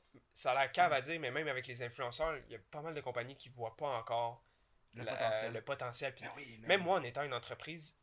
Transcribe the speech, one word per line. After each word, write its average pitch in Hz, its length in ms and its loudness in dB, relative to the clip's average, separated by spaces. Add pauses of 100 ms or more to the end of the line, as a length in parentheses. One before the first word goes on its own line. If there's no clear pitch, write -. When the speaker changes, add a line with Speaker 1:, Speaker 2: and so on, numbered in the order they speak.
(340)
Speaker 1:
ça 131 180 2
a 135 100 6
l'air 131 100 4
cave 175 200 8
à 135 80 6
dire, 156 180 -2
mais 135 120 -2
même 151 180 0
avec 127 180 -2
les 123 160 -8
influenceurs, 135 540 -2 (100)
il 107 60 -16
y - 20 -10
a 110 40 -10 (120)
pas 147 120 -8
mal 165 120 -6
de 147 60 -4
compagnies 127 360 -4
qui - 120 -14
voient 117 280 -6
pas 147 120 -2
encore 120 560 0 (500)
Speaker 2:
Le 120 100 -8
Speaker 1:
la, 107 80 -2
Speaker 2:
potentiel. 113 420 2
Speaker 1:
le 113 80 -4
potentiel. 131 520 -4
Puis - 100 -14
Speaker 2:
Ben - 120 -8
oui, - 240 -12
mais - 80 -2
Speaker 1:
même 190 140 6
moi, 180 160 4
en 151 40 0
étant 123 200 -2
une 139 100 -4
entreprise 151 720 -6